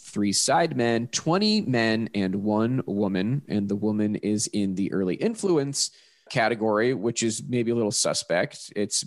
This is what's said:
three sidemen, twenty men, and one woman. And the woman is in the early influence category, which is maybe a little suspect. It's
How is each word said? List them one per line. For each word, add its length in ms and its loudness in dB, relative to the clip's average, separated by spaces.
three 200 0
sidemen, 800 2
twenty 520 2
men, 520 2
and 220 0
one 500 0
woman. 600 0
And 200 0
the 60 0
woman 420 0
is 360 -2
in 240 0
the 160 -2
early 240 0
influence 720 0
category, 640 2
which 300 -2
is 240 -2
maybe 240 0
a 20 2
little 160 0
suspect. 880 -2
It's 300 -2